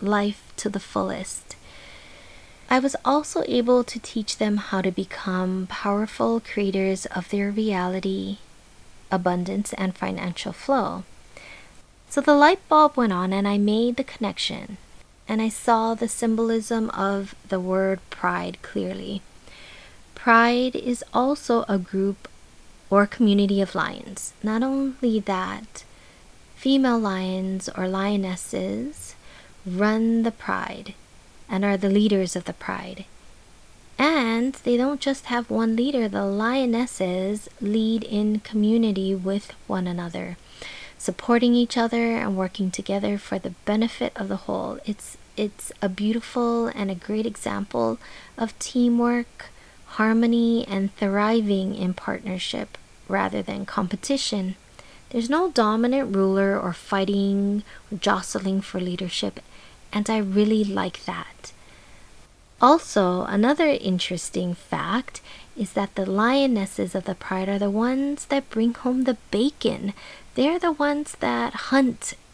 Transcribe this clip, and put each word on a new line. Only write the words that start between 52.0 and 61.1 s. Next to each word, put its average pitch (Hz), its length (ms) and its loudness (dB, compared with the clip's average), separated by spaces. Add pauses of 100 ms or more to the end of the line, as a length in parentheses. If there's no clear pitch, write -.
rather 196 340 -2
than 202 240 -6
competition. 196 880 -4 (540)
There's 233 200 -2
no 330 220 2
dominant 233 640 2
ruler 196 440 2
or 175 140 -4
fighting 196 880 0 (280)
or 208 60 -6
jostling 190 640 0
for - 180 -6
leadership, 180 600 -4 (520)
and 214 180 0
I 220 80 2
really 208 460 4
like 190 420 -4
that. - 460 -10 (1080)